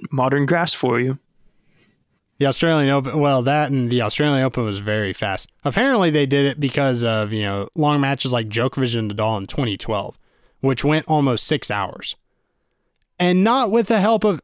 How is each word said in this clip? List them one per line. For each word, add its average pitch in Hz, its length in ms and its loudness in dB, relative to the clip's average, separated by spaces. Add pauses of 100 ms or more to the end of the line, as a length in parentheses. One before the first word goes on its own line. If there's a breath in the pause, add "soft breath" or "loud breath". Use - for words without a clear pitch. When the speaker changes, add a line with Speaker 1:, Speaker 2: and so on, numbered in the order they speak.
(100)
Speaker 1:
modern 135 360 0
grass 170 280 0
for 120 240 0
you. 131 220 -2 (1160 soft breath)
Speaker 2:
The 139 80 2
Australian 147 440 2
Open, 139 300 0
well, 139 220 2
that 143 280 0
and 127 180 0
the 123 140 0
Australian 135 420 0
Open 127 200 -2
was 101 160 -4
very 104 320 -2
fast. 98 360 -6 (160)
Apparently, 202 460 2
they 147 160 2
did 139 200 2
it 139 120 -4
because 135 460 0
of, 107 280 -2
you 107 100 -2
know, 101 340 -4
long 147 240 2
matches 135 320 -2
like 117 160 -2
Djokovic 120 500 -2
and 107 160 -4
Nadal 110 240 -2
in 98 80 -8
twenty 117 300 -4
twelve, 101 420 -6 (400)
which 135 260 0
went 151 220 2
almost 139 400 0
six - 240 -2
hours. - 460 -6 (1040)
And 180 240 4
not 240 260 2
with 226 160 2
the 220 140 2
help 214 240 2
of 196 200 0